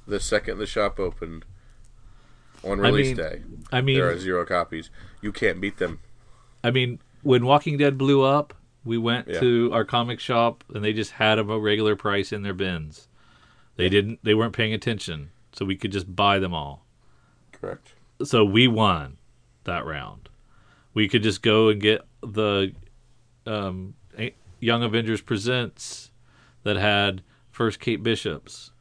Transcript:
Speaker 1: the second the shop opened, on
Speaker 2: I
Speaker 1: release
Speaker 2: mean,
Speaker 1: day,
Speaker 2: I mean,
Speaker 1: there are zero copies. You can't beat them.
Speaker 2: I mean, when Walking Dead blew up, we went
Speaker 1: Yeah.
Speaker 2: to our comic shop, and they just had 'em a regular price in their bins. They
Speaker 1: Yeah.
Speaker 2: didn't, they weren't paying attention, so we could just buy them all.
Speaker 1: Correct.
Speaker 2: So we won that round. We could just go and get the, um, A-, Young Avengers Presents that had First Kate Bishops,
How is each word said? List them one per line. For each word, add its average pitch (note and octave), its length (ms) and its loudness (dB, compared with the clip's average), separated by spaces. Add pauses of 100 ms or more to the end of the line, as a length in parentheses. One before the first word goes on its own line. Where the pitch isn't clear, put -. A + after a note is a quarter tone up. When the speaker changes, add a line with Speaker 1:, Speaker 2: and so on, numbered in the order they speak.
Speaker 1:
the G2+ 100 -2
second G#2 400 -2
the G#2 80 -6
shop G2+ 320 -2
opened, E2+ 460 -6 (1200)
on G2 200 -2
Speaker 2:
I A#2 40 4
Speaker 1:
release B2 200 4
Speaker 2:
mean, - 80 -2
Speaker 1:
day, - 260 -6 (280)
Speaker 2:
I B2+ 100 -2
mean, C3+ 160 2
Speaker 1:
there F2+ 140 2
are E2+ 80 -2
zero F2+ 260 -2
copies. E2 460 -4 (320)
You G#2 100 -6
can't F#2 280 -2
beat G2 180 -6
them. E2+ 220 -4 (640)
Speaker 2:
I A#2+ 80 2
mean, B2 260 -2 (240)
when B2 240 4
Walking D3 320 4
Dead C#3+ 180 4
blew C3+ 260 4
up, C#3+ 300 2 (320)
we A#2 140 -2
went A#2 300 -2
Speaker 1:
Yeah. E2+ 120 -4
Speaker 2:
to A#2+ 320 4
our A2+ 120 2
comic A#2+ 360 -2
shop, A#2 440 0 (100)
and G#2+ 100 -4
they G#2+ 80 2
just G#2+ 200 -4
had A2 260 4
'em G#2 120 -2
a A2 80 -2
regular G#2+ 360 2
price G2+ 380 -2
in G#2 100 -6
their G2 120 -6
bins. F2 520 -6 (680)
They F#2 80 0
Speaker 1:
Yeah. F2+ 60 2
Speaker 2:
didn't, G#2 340 2
they G#2+ 100 4
weren't A2 200 2
paying A2 200 0
attention, F#2 560 -6 (220)
so - 120 -8
we F#2+ 120 -2
could G2 160 -6
just F#2 240 -6
buy G2+ 220 4
them F#2 140 -2
all. C#2+ 320 -10 (680)
Speaker 1:
Correct. - 420 -14 (300)
Speaker 2:
So A#2 200 6
we G#2+ 240 6
won F2+ 480 0 (480)
that E2+ 220 -6
round. C2 420 -12 (640)
We G#2+ 160 2
could A2+ 140 4
just G#2+ 200 0
go A2 260 6
and G#2 120 2
get G#2+ 220 2 (200)
the, G2+ 520 0 (720)
um, G2 480 -8 (240)
A-, A2+ 160 -8 (240)
Young A#2 240 0
Avengers A2+ 380 0
Presents A#2+ 880 -6 (520)
that G#2 140 0
had G2+ 460 0 (280)
First A2+ 300 -2
Kate A2 220 -2
Bishops, G#2 680 -4 (100)